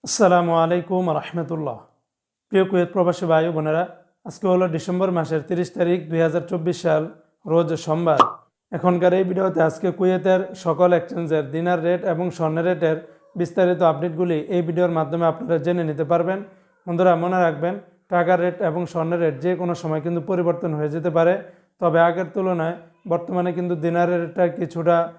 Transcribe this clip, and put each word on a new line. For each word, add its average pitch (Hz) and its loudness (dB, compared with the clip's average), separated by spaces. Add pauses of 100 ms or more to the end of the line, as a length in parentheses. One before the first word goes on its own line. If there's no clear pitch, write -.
আসসালামু 180 4
আলাইকুম 175 0
রহমতুল্লাহ। 151 -6 (720)
প্রিয় 190 4
কুয়েত 180 0
প্রবাসী 180 0
ভাই 160 4
ও 175 -2
বোনেরা, 156 0 (420)
আজকে - -10
হলো 185 4
ডিসেম্বর 180 -2
মাসের 160 -2
তিরিশ 175 -2
তারিখ, 180 0
দুই 165 0
হাজার 165 2
চব্বিশ 170 -4
সাল, 156 2 (420)
রোজ 160 2 (160)
সোমবার। 160 2 (520)
এখনকার 175 2
এই 185 2
ভিডিওতে 185 0
আজকে 160 0
কুয়েতের 185 2 (140)
সকল 170 2
এক্সচেঞ্জের 160 -2
দিনার 170 0
রেট 175 0
এবং 175 -2
স্বর্ণের 160 -2
রেটের 160 0 (380)
বিস্তারিত 180 0
আপডেটগুলি 165 0 (120)
এই 180 0
ভিডিওর 170 0
মাধ্যমে 160 -2
আপনারা 165 -2
জেনে 175 0
নিতে 151 -2
পারবেন। 170 0 (480)
বন্ধুরা, 180 4
মনে 175 -2
রাখবেন, 165 0 (360)
টাকার 175 2
রেট 180 -2
এবং 170 -2
স্বর্ণের 170 -2
রেট 156 0
যে 170 0
কোনো 175 -4
সময় 156 -4
কিন্তু 170 -4
পরিবর্তন 170 -2
হয়ে 151 -4
যেতে 165 -4
পারে, 165 4 (460)
তবে 170 2
আগের 170 2
তুলনায় 175 -2 (320)
বর্তমানে 180 -2
কিন্তু 180 -4
দিনারের 170 0
রেটটা 170 0 (120)
কিছুটা 170 0 (220)